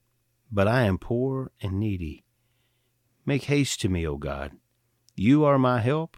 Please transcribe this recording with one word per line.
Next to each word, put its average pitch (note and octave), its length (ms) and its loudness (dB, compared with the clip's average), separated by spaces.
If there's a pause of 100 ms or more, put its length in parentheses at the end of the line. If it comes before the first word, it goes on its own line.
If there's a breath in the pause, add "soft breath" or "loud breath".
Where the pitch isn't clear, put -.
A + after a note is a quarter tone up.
(520)
But G2+ 160 2
I B2+ 140 4
am F#2+ 160 2
poor C3 520 -4 (100)
and F#2+ 200 -4
needy. F#2 440 -6 (1000)
Make C#3 200 -2
haste C#3+ 360 0
to G#2+ 80 0
me, F2 180 -2
O D2 100 -4
God. C#2+ 400 -8 (580)
You C#3 300 4
are C#3+ 140 4
my B2+ 220 2
help D3+ 380 -2